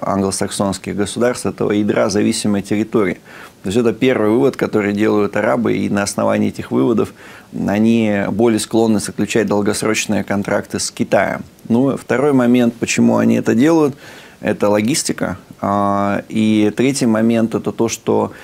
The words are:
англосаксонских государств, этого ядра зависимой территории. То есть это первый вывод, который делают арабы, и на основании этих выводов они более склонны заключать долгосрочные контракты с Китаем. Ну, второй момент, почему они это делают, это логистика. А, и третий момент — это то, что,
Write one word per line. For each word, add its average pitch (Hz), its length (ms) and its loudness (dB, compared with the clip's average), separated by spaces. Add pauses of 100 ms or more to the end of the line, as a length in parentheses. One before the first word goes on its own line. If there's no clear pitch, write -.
англосаксонских 98 920 -2
государств, 110 520 -2
этого 104 240 -2
ядра 104 380 2
зависимой 107 520 0
территории. 107 560 0 (460)
То 98 60 -6
есть 98 80 -2
это 117 140 2
первый 107 380 2
вывод, 127 260 2
который 104 380 0
делают 104 420 0
арабы, 110 400 0
и 151 140 -2
на 101 140 0
основании 107 460 0
этих - 220 -10
выводов 117 420 0 (540)
они 107 640 2
более 110 280 2
склонны 110 400 2
заключать 101 480 -2
долгосрочные 104 760 0
контракты 104 560 -4
с - 100 -6
Китаем. 95 520 -2 (280)
Ну, 123 280 2
второй 135 360 0
момент, 123 460 4
почему 117 380 2
они 113 180 2
это 113 180 0
делают, 147 420 2 (440)
это 104 300 0
логистика. 104 680 -2 (260)
А, 101 640 0
и 107 460 2
третий 131 300 0
момент — 113 500 2
это 104 160 -4
то, 117 160 -2
что, 107 440 -2 (120)